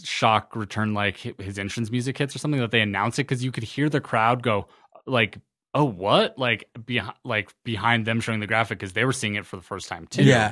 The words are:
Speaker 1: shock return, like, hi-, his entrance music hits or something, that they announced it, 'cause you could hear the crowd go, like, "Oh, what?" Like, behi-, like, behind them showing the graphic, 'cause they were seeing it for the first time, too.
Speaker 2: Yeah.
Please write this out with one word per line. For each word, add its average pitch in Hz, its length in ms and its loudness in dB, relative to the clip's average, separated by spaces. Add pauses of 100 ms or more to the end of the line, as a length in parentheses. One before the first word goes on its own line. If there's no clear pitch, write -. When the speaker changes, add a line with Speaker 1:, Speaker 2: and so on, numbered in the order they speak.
Speaker 1:
shock 113 540 0
return, 107 360 -4
like, 101 280 -2
hi-, 120 180 -10
his 98 220 -8
entrance 104 320 -4
music 123 260 -4
hits 139 160 -4
or 135 60 -10
something, 147 200 -2
that 117 120 -2
they 117 80 4
announced 104 400 0
it, 135 40 2
'cause 127 200 -4
you 127 80 -4
could 123 120 -6
hear 143 240 -2
the 147 120 0
crowd 120 420 2
go, 107 240 0 (400)
like, 117 320 2 (360)
"Oh, 143 100 4
what?" 120 520 2
Like, 120 280 0 (120)
behi-, 117 380 -4 (100)
like, 107 280 -2 (120)
behind 113 400 2
them 113 160 0
showing 110 200 -2
the 107 80 -6
graphic, 110 320 0
'cause 95 140 -10
they 110 100 2
were 131 80 2
seeing 107 240 -2
it 101 100 -6
for - 80 -14
the 92 80 -10
first 98 260 -10
time, 85 220 -12
too. - 140 4
Speaker 2:
Yeah. 117 280 6